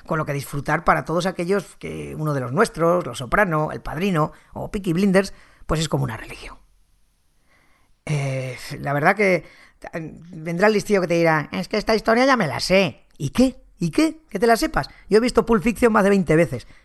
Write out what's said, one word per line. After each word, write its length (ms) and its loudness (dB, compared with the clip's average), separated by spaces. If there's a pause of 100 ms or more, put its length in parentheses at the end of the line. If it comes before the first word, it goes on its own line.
con 100 -2
lo 80 -2
que 80 -4
disfrutar 500 -4
para 220 2
todos 220 -2
aquellos 500 -4
que, 380 -10
uno 180 -2
de 60 -2
los 120 -6
nuestros, 540 0
Los 140 -10
Soprano, 520 0
El 100 -10
Padrino 500 -2 (220)
o 180 -10
Peaky 220 -4
Blinders, 400 2 (340)
pues 120 0
es 80 -4
como 160 -2
una 140 -6
religión. 400 -16 (1500)
Eh, 500 -4 (220)
la 140 -4
verdad 220 2
que, 300 2 (480)
eh, 180 -10 (200)
vendrá 340 -4
el 80 2
listillo 280 0
que 60 -2
te 60 -2
dirá, 380 2
"Es 160 -6
que 100 -4
esta 160 -2
historia 320 2
ya 120 4
me 100 0
la 120 -6
sé". 460 0 (120)
¿Y 120 -6
qué? 340 0 (140)
¿Y 140 -2
qué? 380 0
¿Que 100 -8
te 80 2
la 100 6
sepas? 320 -2 (200)
Yo 80 4
he 40 8
visto 240 2
Pulp 180 2
Fiction 280 2
más 120 4
de 60 4
veinte 260 4
veces. 320 0 (180)